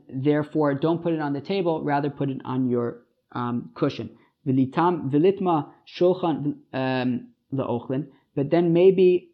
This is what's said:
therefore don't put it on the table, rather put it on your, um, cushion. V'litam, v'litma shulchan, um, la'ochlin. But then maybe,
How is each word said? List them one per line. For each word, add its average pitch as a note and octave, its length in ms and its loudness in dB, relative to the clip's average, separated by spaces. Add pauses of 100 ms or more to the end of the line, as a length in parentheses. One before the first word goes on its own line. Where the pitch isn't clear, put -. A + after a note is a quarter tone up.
therefore D3 680 0
don't E3 280 -2
put E3+ 100 -2
it D#3+ 80 -2
on C#3+ 140 -4
the C#3 60 -6
table, E3+ 420 -2
rather C#3+ 260 -2
put C#3 220 -4
it C3 140 -8
on B2+ 240 -2
your, A#2+ 340 -2 (300)
um, A#2+ 420 -6
cushion. B2 360 -4 (360)
V'litam, C#3 640 0
v'litma E3+ 580 2 (180)
shulchan, E3 720 0 (160)
um, B2+ 560 -2 (240)
la'ochlin. C3+ 540 -4 (280)
But C#3+ 160 -2
then E3+ 220 4
maybe, F3+ 600 4